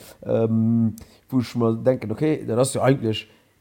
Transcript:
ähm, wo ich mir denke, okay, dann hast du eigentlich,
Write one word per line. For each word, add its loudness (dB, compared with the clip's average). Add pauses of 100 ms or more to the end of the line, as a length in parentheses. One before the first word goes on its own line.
(240)
ähm, 2 (340)
wo 0
ich -4
mir 2
denke, -2
okay, -2
dann 0
hast 0
du -2
eigentlich, 0 (340)